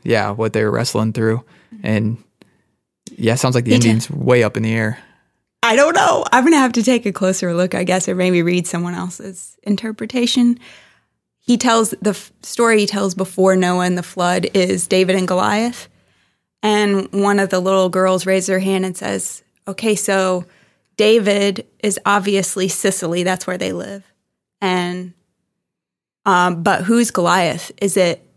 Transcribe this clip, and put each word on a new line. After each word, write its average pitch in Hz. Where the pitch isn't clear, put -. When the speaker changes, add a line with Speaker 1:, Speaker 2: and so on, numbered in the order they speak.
Speaker 1:
yeah, 107
what 110
they're 107
wrestling 113
through. 110
And, 110
yeah, 117
it 127
sounds 127
like 120
the 123
Speaker 2:
Me 123
too. 117
Speaker 1:
ending's 113
way 123
up 107
in 110
the 110
air. 110
Speaker 2:
I 226
don't 302
know. -
I'm 254
gonna 330
have 262
to 233
take 233
a 196
closer 185
look, 180
I 175
guess, 180
or 190
maybe 180
read 175
someone 175
else's 180
interpretation. 233
He 240
tells, 226
the 202
f-, -
story -
he -
tells 196
before 190
Noah 180
and 180
the 175
flood 180
is 185
David 185
and 185
Goliath. 202
And 208
one 202
of 196
the 185
little 190
girls 185
raises 190
her 185
hand 190
and 185
says, -
"Okay, 202
so 190
David 202
is 208
obviously 196
Sicily. 180
That's 185
where 180
they 185
live. 196
And, 180
um, 180
but 180
who's 233
Goliath? 170
Is 196
it 180